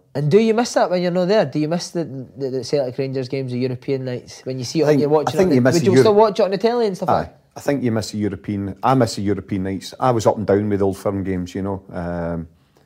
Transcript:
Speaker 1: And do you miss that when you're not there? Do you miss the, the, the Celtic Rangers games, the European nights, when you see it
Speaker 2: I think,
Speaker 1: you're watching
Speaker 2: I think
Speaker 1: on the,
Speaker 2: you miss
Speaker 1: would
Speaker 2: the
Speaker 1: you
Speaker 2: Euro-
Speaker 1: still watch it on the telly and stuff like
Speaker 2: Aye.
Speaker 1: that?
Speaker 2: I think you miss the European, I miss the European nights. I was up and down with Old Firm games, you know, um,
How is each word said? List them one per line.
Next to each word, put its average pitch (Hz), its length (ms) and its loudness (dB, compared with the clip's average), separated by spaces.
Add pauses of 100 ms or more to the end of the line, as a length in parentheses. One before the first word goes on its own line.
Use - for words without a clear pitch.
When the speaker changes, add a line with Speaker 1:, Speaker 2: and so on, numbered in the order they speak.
(160)
Speaker 1:
And 147 160 -2
do 202 80 6
you 226 140 2
miss 233 200 -4
that 220 160 2
when 180 120 -2
you're 175 100 0
not 180 160 0
there? 202 180 2
Do 139 140 -4
you 151 80 -2
miss 170 240 -6
the, 170 140 -4 (320)
the, 135 120 -6
the 127 140 -6
Celtic 127 340 -4
Rangers 135 320 -4
games, 135 220 -6
the 123 80 -4
European 131 460 -4
nights, - 400 -10
when 131 120 -8
you 127 80 -8
see 160 160 -2
it 151 40 2
Speaker 2:
I - 20 0
think, 147 140 6
Speaker 1:
you're 143 80 2
watching 147 180 4
Speaker 2:
I 123 40 -2
think 156 120 4
Speaker 1:
on 185 60 2
the, 147 60 4
Speaker 2:
you 127 60 6
miss 127 140 6
Speaker 1:
would 170 60 2
Speaker 2:
the 127 40 2
Speaker 1:
you 127 60 4
Speaker 2:
Euro- 127 120 8
Speaker 1:
still 214 120 6
watch 214 240 4
it 214 40 4
on 185 80 0
the 196 60 0
telly 233 300 2
and 190 80 -4
stuff 175 140 -4
like 85 180 0
Speaker 2:
Aye. - 40 -20
Speaker 1:
that? - 80 -20 (160)
Speaker 2:
I - 40 -18
think 139 240 -2
you 120 80 0
miss 110 200 -4
the 107 60 -8
European, 101 640 -4
I 127 140 2
miss 120 200 2
the 104 60 -6
European 95 420 -2
nights. 95 360 -8
I 127 100 2
was 113 160 2
up 117 120 4
and 101 100 -4
down 104 220 2
with 101 120 0
Old 98 160 0
Firm 98 260 -4
games, 90 300 -6
you 98 80 -6
know, 98 300 -6
um, 85 560 -6 (380)